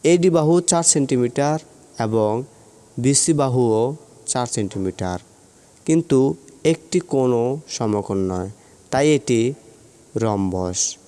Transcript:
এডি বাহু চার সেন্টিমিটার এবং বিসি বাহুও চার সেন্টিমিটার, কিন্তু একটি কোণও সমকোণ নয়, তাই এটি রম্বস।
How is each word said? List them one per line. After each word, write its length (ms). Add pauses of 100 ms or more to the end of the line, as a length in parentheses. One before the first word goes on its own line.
এডি 320
বাহু 180 (160)
চার 220
সেন্টিমিটার 640 (460)
এবং 280 (640)
বিসি 440
বাহুও 400 (520)
চার 220
সেন্টিমিটার, 640 (680)
কিন্তু 320 (540)
একটি 260 (140)
কোণও 320 (320)
সমকোণ 420 (120)
নয়, 200 (420)
তাই 140 (100)
এটি 240 (840)
রম্বস। 540 (280)